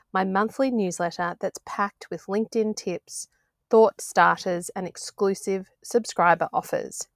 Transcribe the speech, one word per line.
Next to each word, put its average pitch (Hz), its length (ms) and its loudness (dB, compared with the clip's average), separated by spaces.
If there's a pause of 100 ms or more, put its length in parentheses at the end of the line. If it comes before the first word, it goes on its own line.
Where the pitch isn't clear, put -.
(120)
my 190 100 0
monthly 214 480 0
newsletter 180 680 -2
that's - 240 -6
packed - 460 -6
with 170 160 -10
LinkedIn 214 500 -2
tips, - 520 -10 (420)
thought 220 320 6
starters, 175 760 2
and 190 100 -6
exclusive 190 840 -4 (120)
subscriber 170 680 2
offers. - 640 -6